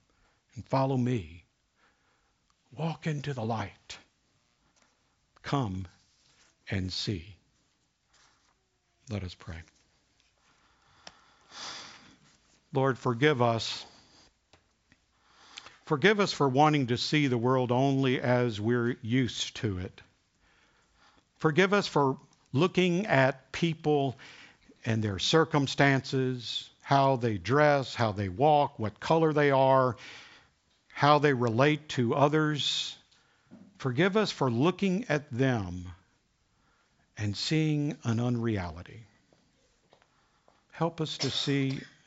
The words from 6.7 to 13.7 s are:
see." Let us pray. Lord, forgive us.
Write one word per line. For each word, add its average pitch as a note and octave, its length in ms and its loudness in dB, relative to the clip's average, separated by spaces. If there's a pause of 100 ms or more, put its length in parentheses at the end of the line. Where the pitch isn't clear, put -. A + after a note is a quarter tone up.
see." - 420 -8 (1700)
Let G2 140 -6
us F2+ 100 -12
pray. - 240 -18 (3250)
Lord, C3+ 280 0
forgive B2+ 420 2
us. A#2 420 0 (2000)